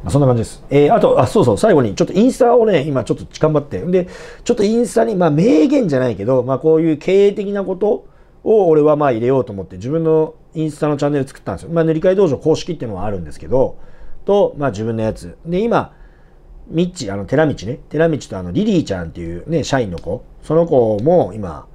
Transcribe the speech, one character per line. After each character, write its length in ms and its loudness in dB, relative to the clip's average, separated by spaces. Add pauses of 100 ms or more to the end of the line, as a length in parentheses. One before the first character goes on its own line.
ま 40 -10
あ、 20 -8
そ 80 0
ん 40 4
な 60 4
感 100 2
じ 60 -2
で 60 -8
す。 200 -20
え 180 4
ー、 60 4
あ 60 4
と、 200 4
あ、 80 2
そ 140 2
う 40 4
そ 80 4
う、 40 0
最 160 4
後 80 4
に 120 -2
ち 80 -4
ょ 40 2
っ 20 -10
と 60 -10
イ 100 4
ン 80 4
ス 80 -8
タ 160 4
を 100 6
ね、 180 2
今 200 -2
ち 80 -6
ょ 40 0
っ 20 -16
と 80 -12 (120)
頑 160 0
張 60 2
っ 40 -6
て。 180 -8
で、 260 0 (360)
ち 80 -2
ょ 20 4
っ 40 0
と 60 0
イ 100 2
ン 140 0
ス 60 -12
タ 100 2
に、 120 -2
ま 120 2
あ、 20 2
名 380 4
言 200 2
じ 80 0
ゃ 40 2
な 100 0
い 60 -4
け 100 -6
ど、 160 2
ま 140 -2
あ、 40 -6
こ 160 4
う 60 2
い 120 2
う 40 -4
経 300 2
営 60 2
的 180 -6
な 140 -4
こ 100 -4
と 300 -2 (380)
を 260 4
俺 120 6
は 140 4
ま 120 2
あ 40 4
入 80 0
れ 80 0
よ 120 4
う 60 0
と 60 -14
思 120 -8
っ 20 -10
て、 100 -18
自 140 -10
分 160 -2
の 280 0 (220)
イ 80 -4
ン 80 -4
ス 80 -16
タ 80 0
の 80 0
チ 100 -2
ャ 40 0
ン 40 -2
ネ 60 0
ル 80 -2
作 140 -20
っ 20 -20
た 100 -8
ん 40 -6
で 20 -12
す 40 -16
よ。 80 -16
ま 100 0
あ、 20 2
塗 120 2
り 40 -2
替 120 2
え 40 2
道 140 4
場 80 0
公 180 2
式 160 -8
っ 60 -6
て 80 -8
い 20 -8
う 40 -8
の 60 -8
は 80 -6
あ 60 -2
る 80 -6
ん 60 -8
で 60 -14
す 80 -14
け 100 -16
ど、 280 0 (460)
と、 340 2
ま 100 -2
あ、 40 0
自 140 -6
分 100 -4
の 80 -2
や 100 -2
つ。 320 -14
で、 140 -4
今、 340 -2 (760)
ミ 220 -2
ッ 60 -16
チ、 160 -8
あ 60 -6
の、 80 -8
寺 200 2
道 80 0 (140)
ね。 120 -8 (100)
寺 180 0
道 100 -2
と 200 -12
あ 60 -8
の、 80 -8
リ 140 0
リ 160 2
ー 40 -2
ち 80 -6
ゃ 100 -6
ん 60 -10
っ 20 -16
て 80 -16
い 180 -10
う 120 -14
ね、 140 -2
社 160 -2
員 120 -4
の 80 -8
子。 240 -8 (180)
そ 140 -4
の 100 4
子 340 2
も 360 2
今 400 -12